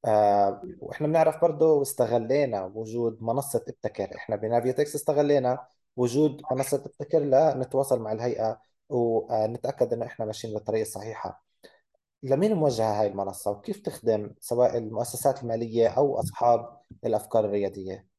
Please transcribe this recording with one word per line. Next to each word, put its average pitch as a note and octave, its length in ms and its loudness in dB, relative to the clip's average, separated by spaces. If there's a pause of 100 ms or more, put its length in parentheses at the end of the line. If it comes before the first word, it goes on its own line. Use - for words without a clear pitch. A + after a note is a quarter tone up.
آه، G2+ 580 4 (160)
واحنا - 280 -6
بنعرف D#3 360 2
برضه D#3+ 300 4
واستغلينا A#2+ 920 2 (100)
وجود A2+ 480 -4
منصة A#2 460 -2
ابتكر، - 480 -8
احنا G#2 200 -6
بنافيوتكس A#2+ 580 0
استغلينا C#3+ 640 2 (380)
وجود B2+ 460 0 (100)
منصة C3+ 340 -2
ابتكر - 320 -2
لنتواصل C3+ 840 2
مع A2 100 -6
الهيئة A2 480 -2 (280)
ونتأكد A#2 1040 0
انه A#2 140 -4
احنا A#2 200 -8
ماشيين G#2+ 280 -8
بالطريق G#2+ 260 -2
الصحيحة. G#2+ 640 -10 (760)
لمين D#3 320 2
موجهة A2+ 460 2
هاي G#2+ 60 4
المنصة G2 440 -4
وكيف G3 300 -8
تخدم G#2+ 500 -2 (100)
سواء A#2+ 380 2
المؤسسات B2 640 -2
المالية A#2 460 0
أو C3+ 320 2
أصحاب - 580 0 (280)
الأفكار A2 380 0
الريادية؟ G2 760 -4